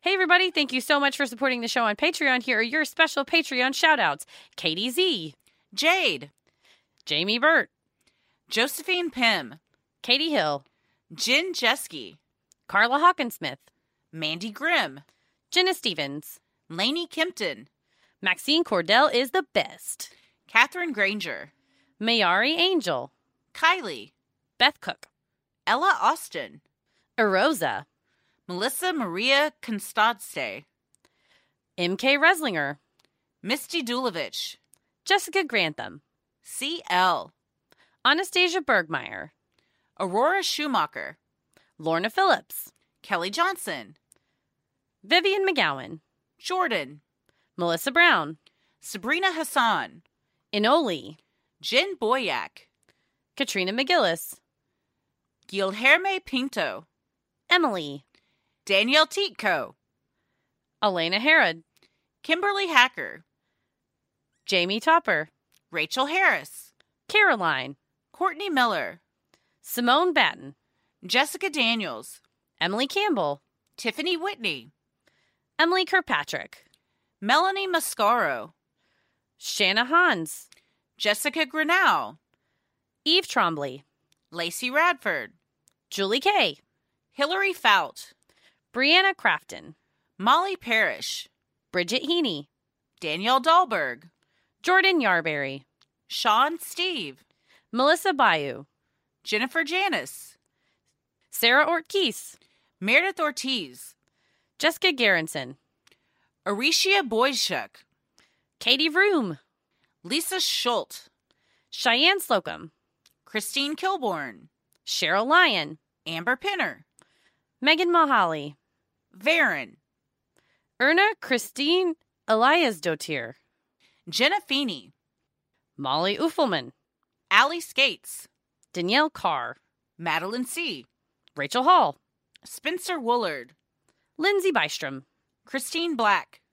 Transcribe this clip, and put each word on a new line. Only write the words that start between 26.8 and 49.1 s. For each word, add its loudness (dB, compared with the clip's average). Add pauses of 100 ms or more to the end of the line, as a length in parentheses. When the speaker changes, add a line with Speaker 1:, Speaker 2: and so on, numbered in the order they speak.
Speaker 1:
Erosa. 2 (640)
Speaker 2:
Melissa -4
Maria 0 (100)
Constance. -2 (1400)
Speaker 1:
M -2
K 2
Reslinger. 0 (680)
Speaker 2:
Misty -4
Dulovich. -6 (480)
Speaker 1:
Jessica 0
Grantham. -4 (440)
Speaker 2:
C -10
L. 0 (720)
Speaker 1:
Anastasia 2
Bergmeyer. -2 (680)
Speaker 2:
Aurora 0
Schumacher. -4 (600)
Speaker 1:
Lorna 0
Phillips. 0 (320)
Speaker 2:
Kelly -2
Johnson. -4 (1040)
Speaker 1:
Vivian 2
McGowan. -2 (400)
Speaker 2:
Jordan. -4 (560)
Speaker 1:
Melissa -2
Brown. 2 (420)
Speaker 2:
Sabrina -4